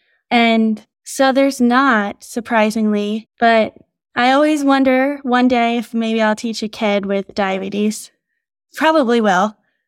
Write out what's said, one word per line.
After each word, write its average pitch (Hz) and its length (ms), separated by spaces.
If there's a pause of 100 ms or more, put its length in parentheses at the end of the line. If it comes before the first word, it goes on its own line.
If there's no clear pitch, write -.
(320)
And 226 540 (180)
so 269 300
there's 269 260
not, 240 640
surprisingly, 214 1040 (100)
but 226 380 (400)
I 247 160
always 294 320
wonder 269 600
one 247 260
day 233 280
if 233 160
maybe 226 280
I'll 214 160
teach 226 260
a 214 60
kid 202 360
with 196 300
diabetes. 202 760 (640)
Probably 269 440
will. 208 380 (300)